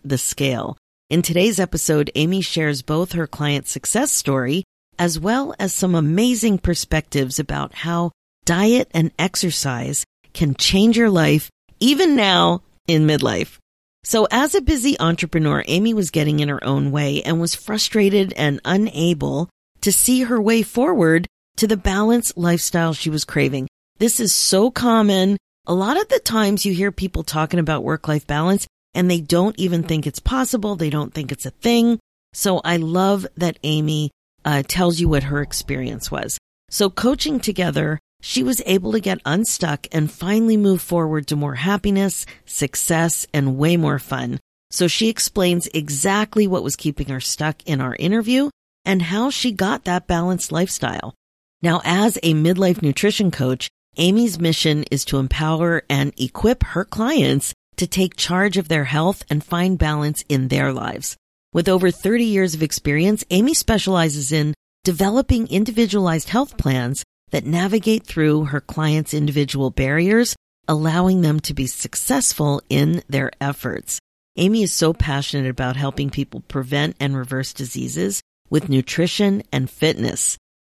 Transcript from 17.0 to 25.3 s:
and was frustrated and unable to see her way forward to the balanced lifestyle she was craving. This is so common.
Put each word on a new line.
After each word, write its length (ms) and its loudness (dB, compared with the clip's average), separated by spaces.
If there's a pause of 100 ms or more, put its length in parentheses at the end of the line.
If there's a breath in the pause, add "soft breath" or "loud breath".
and 180 0
was 160 -2
frustrated 800 0
and 300 -2
unable 840 0 (320)
to 100 0
see 320 2
her 180 0
way 220 2
forward 640 2 (300)
to 100 2
the 100 2
balanced 600 0
lifestyle 540 0
she 180 -4
was 140 -2
craving. 420 -2 (320)
This 220 2
is 120 0
so 380 2
common. 640 4 (280)